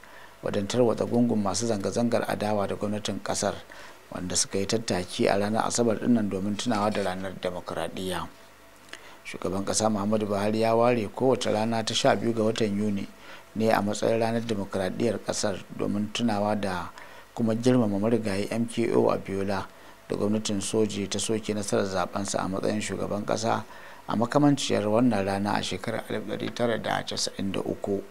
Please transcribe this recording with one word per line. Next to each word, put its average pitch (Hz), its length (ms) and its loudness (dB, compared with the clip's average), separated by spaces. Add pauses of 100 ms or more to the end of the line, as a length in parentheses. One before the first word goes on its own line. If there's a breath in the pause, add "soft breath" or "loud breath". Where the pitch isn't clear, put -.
(440 loud breath)
wajen 101 240 -2
tarwatsa 113 380 4
gungun 117 380 2
masu 98 240 0
zanga-zangar 107 600 0
adawa 104 400 0
da 95 80 -4
gwamnatin 104 480 -4
ƙasar, 101 300 -2 (580 loud breath)
wanda 90 240 -6
suka - 240 0
yi 98 60 0
tattaki 110 640 0
a 98 80 4
ranar 104 300 0
Asabar 117 320 2
ɗin 120 140 0
nan 107 160 2
domin 98 280 -2
tunawa 107 340 0
da 101 120 -2
ranar 92 380 -4
Dimokuraɗiyya. 87 840 -6 (960 loud breath)
Shugaban 95 420 -6
ƙasa 104 260 2
Muhammadu 107 360 0
Buhari 104 340 0
ya 113 140 4
ware 117 400 4
kowace 123 380 2
rana 113 320 0
ta 120 80 -2
sha 117 220 4
biyu 110 180 0
ga 110 100 0
watan 110 340 2
Yuni 101 300 0 (480 loud breath)
ne 110 140 4
a 101 120 6
matsayin 113 380 2
ranar 113 220 2
Dimokuraɗiyyar 98 840 -2
ƙasar 95 360 -2 (160)
domin 104 340 -2
tunawa 107 480 0
da 90 300 -4 (460 loud breath)
kuma 113 200 2
girmama 117 440 4
marigayi 107 520 2
M 117 160 0
K 117 240 0
O 117 180 6
Abiola 98 560 -2 (440 loud breath)
da 95 80 -2
gwamnatin 104 440 0
soji 104 480 0
ta 101 80 -4
soke 107 380 -2
nasarar 104 320 0
zabensa 95 560 -2
a 92 60 -2
matsayin 107 320 -2
shugaban 98 440 -4
ƙasa 110 380 0 (440 loud breath)
a - 100 -2
makamanciyar 127 640 4
wannan 107 420 4
rana 101 280 0
a 107 100 2
shekarar 113 460 -4
alif 110 180 0
ɗari 107 260 -4
tara 117 240 0
da 98 300 0
casa'in 98 460 -2
da 101 80 -2
uku. 98 500 -2